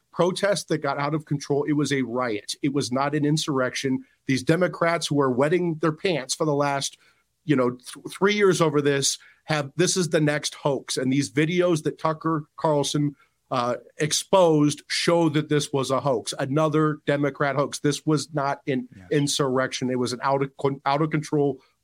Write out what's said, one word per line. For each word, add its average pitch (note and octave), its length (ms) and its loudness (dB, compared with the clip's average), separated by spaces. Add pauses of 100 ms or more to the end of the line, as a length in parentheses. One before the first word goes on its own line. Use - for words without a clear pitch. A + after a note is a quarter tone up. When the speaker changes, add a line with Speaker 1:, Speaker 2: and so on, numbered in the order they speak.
(140)
Speaker 1:
protest F#3 560 0
that D#3+ 100 0
got C#3+ 200 -4
out C#3+ 160 -2
of D#3 120 -6
control. C#3+ 360 -2
It D3 120 -2
was C#3+ 180 0
a C3+ 100 0
riot. A#2+ 600 -4
It D3 100 -2
was C3 180 -2
not C#3 240 -2
an D3+ 100 0
insurrection. C3 800 -2 (220)
These C3 160 0
Democrats E3+ 640 0
who C#3+ 140 0
are C3+ 100 2
wetting D#3+ 460 0
their D#3 160 0
pants D#3 420 -4
for E3 100 -2
the D3+ 100 0
last, C#3+ 440 -2 (460)
you D3+ 100 2
know, B2 160 4
th-, - 400 -14
three G3+ 240 2
years F#3+ 260 4
over D3 200 4
this C#3 360 0 (280)
have, D3 320 -2
this F3+ 200 2
is F3+ 120 0
the D#3+ 120 2
next D3 340 0
hoax. - 420 -2
And C3 160 0
these C3+ 180 0
videos E3 540 2
that C#3+ 140 -4
Tucker D#3 480 -2 (100)
Carlson, D3 580 0 (360)
uh, B2 260 0 (220)
exposed D3+ 880 2
show E3+ 400 2
that D3+ 220 -2
this D3 240 0
was C3 160 -2
a C3 100 2
hoax, B2 380 -2
another D3+ 680 0
Democrat C#3+ 500 0
hoax. C#3 260 -2
This D3 260 -2
was D3+ 260 0
not C#3 340 -4
an B2+ 300 -2
Speaker 2:
Yeah. F#2+ 140 -20
Speaker 1:
insurrection. C3 800 0
It B2+ 80 -2
was B2 160 -2
an A#2 80 -12
out C#3 200 0
of C3+ 140 -6
con-, C#3 300 -2
out C#3 160 0
of D#3+ 80 0
control D3 500 0 (240)